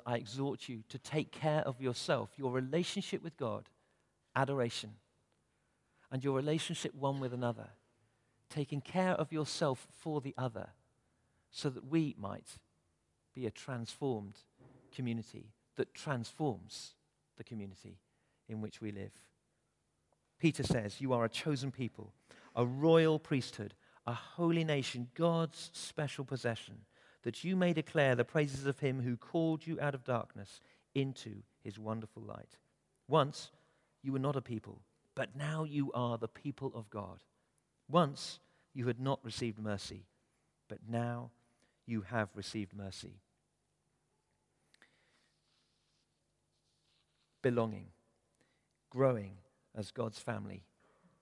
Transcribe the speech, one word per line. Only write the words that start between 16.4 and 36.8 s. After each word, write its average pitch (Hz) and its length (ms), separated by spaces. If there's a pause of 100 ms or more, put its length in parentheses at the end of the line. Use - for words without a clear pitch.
the - 60
community 95 540 (500)
in 110 140
which 107 180
we 107 120
live. 101 200 (1300)
Peter 151 240
says, 107 360
"You 131 140
are 117 120
a 110 40
chosen 135 420
people, 104 420 (420)
a 120 100
royal 156 520
priesthood, 117 580 (300)
a 117 80
holy 165 500
nation, 131 500
God's 165 600
special - 520
possession, 113 600 (380)
that - 200
you 185 120
may 180 180
declare 147 400
the 120 120
praises 139 420
of 139 120
him 135 220
who 123 160
called 160 480
you 160 140
out 143 160
of 127 80
darkness - 560 (340)
into 127 480 (200)
his 107 180
wonderful 110 420
light. - 360 (500)
Once 143 420 (540)
you 135 80
were 135 80
not 139 160
a 131 60
people, 107 400 (340)
but 127 200
now 156 280
you 147 300
are 120 240
the 113 100
people 139 480
of 110 140